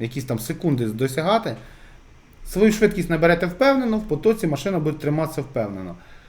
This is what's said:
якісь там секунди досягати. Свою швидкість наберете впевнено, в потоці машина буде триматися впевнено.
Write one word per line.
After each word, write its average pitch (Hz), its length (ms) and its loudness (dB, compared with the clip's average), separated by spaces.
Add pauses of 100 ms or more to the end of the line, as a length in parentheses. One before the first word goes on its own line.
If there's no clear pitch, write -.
якісь 120 240 -6
там 120 140 -4
секунди 139 480 0
досягати. 135 680 0 (920)
Свою 214 240 4
швидкість 208 380 0
наберете 170 360 4
впевнено, 254 520 2
в 214 100 -8
потоці 202 380 0
машина 175 320 -2
буде 151 200 -2
триматися 151 420 -2
впевнено. 98 540 -6 (340)